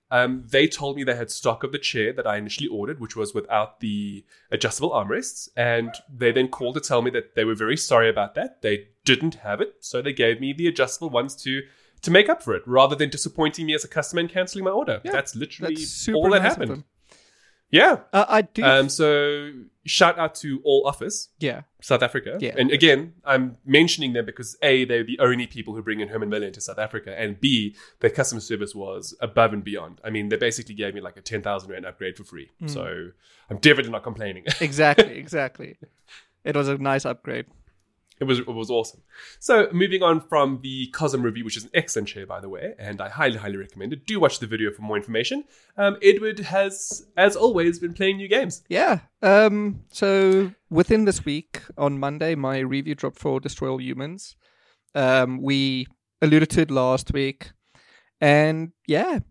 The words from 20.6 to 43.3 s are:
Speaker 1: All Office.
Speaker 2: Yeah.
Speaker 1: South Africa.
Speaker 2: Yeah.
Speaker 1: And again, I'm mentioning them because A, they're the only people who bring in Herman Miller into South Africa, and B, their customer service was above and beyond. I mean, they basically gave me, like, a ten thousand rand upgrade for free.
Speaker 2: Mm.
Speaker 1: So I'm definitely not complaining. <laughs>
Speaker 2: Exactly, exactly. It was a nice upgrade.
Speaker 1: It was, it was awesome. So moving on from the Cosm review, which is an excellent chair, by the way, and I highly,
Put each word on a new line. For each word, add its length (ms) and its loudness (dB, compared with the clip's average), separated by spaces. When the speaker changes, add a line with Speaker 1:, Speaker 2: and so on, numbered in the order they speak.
Speaker 1:
All 240 6
Office. 400 -6
Speaker 2:
Yeah. 240 -4
Speaker 1:
South 220 2
Africa. 380 -2
Speaker 2:
Yeah. 180 -6
Speaker 1:
And 140 4
again, 420 4
I'm 400 0
mentioning 480 4
them 140 -2
because 340 -14
A, 240 4
they're 200 0
the 160 -6
only 260 2
people 300 -12
who 60 -10
bring 180 -4
in 80 -6
Herman 220 -6
Miller 180 -4
into 120 -14
South 200 -10
Africa, 380 -8
and 220 -8
B, 360 0
their 100 2
customer 300 -2
service 340 -6
was 460 -12
above 320 2
and 100 -6
beyond. 400 -10
I 80 -10
mean, 200 -4
they 60 0
basically 380 -4
gave 200 -8
me, 60 -12
like, 160 -16
a 60 -20
ten 200 -8
thousand 280 -6
rand 160 -14
upgrade 300 -10
for 80 -20
free. 260 -20
Speaker 2:
Mm. 100 -10
Speaker 1:
So 400 -10
I'm 100 -8
definitely 340 4
not 100 -6
complaining. 500 -10
<laughs> 80 -4
Speaker 2:
Exactly, 560 4
exactly. 640 -10
It 120 -2
was 120 0
a 80 -2
nice 300 0
upgrade. 400 -8
Speaker 1:
It 40 -4
was, 140 2
it 60 -8
was 240 -8
awesome. 300 -2
So 340 4
moving 300 0
on 180 4
from 400 0
the 320 -10
Cosm 300 -2
review, 200 -2
which 140 -8
is 80 -10
an 80 -20
excellent 360 -2
chair, 180 -14
by 120 -10
the 120 -14
way, 280 -10
and 220 -10
I 80 -8
highly, 300 -2